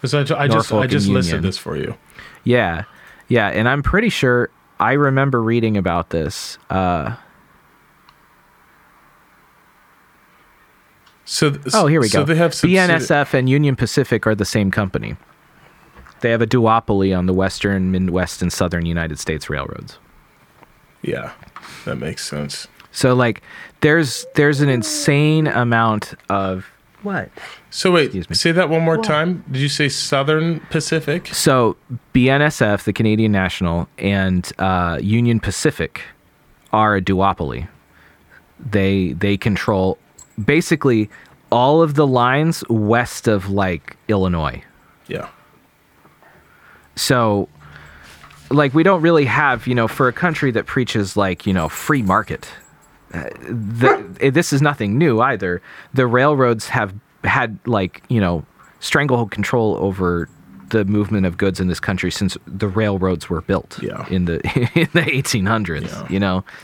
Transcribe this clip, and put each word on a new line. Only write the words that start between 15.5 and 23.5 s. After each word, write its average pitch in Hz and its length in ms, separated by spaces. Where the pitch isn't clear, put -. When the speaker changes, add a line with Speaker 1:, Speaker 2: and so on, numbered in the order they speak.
Speaker 2:
They 120 100
have 113 120
a 113 40
duopoly 110 680
on 90 100
the 92 60
Western, 92 580
Midwest, 92 520
and 87 100
Southern 87 340
United 82 320
States 78 320
railroads. - 480
Speaker 1:
Yeah, - 300
that - 120
makes 67 280
sense. - 440
Speaker 2:
So, 127 200
like, 123 300